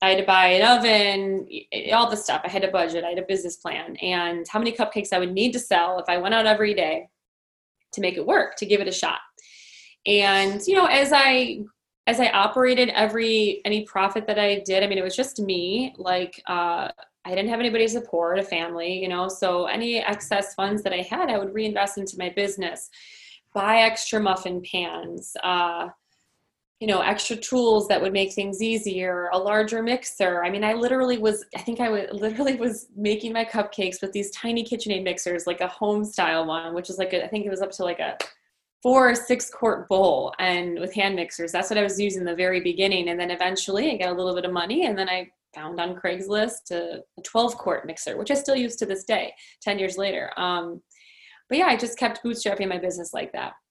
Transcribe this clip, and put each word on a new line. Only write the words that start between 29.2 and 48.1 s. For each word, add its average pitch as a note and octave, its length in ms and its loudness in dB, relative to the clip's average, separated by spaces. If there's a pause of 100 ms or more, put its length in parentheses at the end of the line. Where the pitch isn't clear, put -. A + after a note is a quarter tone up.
a F#3 60 2
larger G#3+ 440 2
mixer. G3 640 0
I F3+ 60 0
mean, G3+ 140 -2
I G#3+ 100 2
literally B3 440 2
was, G#3+ 280 0 (100)
I - 60 -10
think A#3 180 -6
I A#3+ 100 0
wa-, G#3 220 -2
literally A3 440 0
was A3+ 420 -4
making G#3+ 340 -2
my A3+ 140 0
cupcakes G#3 560 -4
with F#3+ 100 -4
these G3+ 200 -4
tiny A#3 320 -4
KitchenAid G#3+ 380 -4
mixers, F3 460 -4
like F3 140 -2
a F3+ 80 -2
home G#3 340 0
style E3 420 0
one, E3 300 -4
which F3+ 140 -6
is F#3 80 -10
like F#3 160 -2
a, F3+ 100 0
I - 60 -8
think G#3+ 160 -4
it G3+ 40 -4
was F#3+ 120 -4
up F#3+ 100 -4
to, F#3+ 120 -8
like, F3 160 -4
a D3+ 180 -6 (640)
four B3+ 260 8
or A#3+ 60 4
six A#3+ 340 0
quart - 380 -2
bowl, F#3 500 4
and F3 400 0
with F3 160 -6
hand G3 220 0
mixers. E3+ 380 -6
That's F#3 180 0
what G#3 80 2
I - 20 4
was G3 180 0
using G3 200 0
in F3+ 60 -4
the E3+ 100 -2
very F3+ 240 2
beginning. F3+ 480 0
And E3+ 120 -2
then F3 120 -2
eventually F#3+ 600 -2
I A3 60 -4
got F3+ 140 -2
a - 20 -2
little F#3 220 -2
bit F3+ 100 -4
of F#3 60 -4
money, G3 340 -2
and G#3+ 140 0
then F#3 100 -2
I F#3 220 -4 (240)
found E3 240 -10
on F3+ 160 -4
Craigslist G3 760 -4
a, E3+ 280 -6 (180)
a - 60 -18
twelve A#3 340 0
quart - 300 -4
mixer, D3+ 280 -10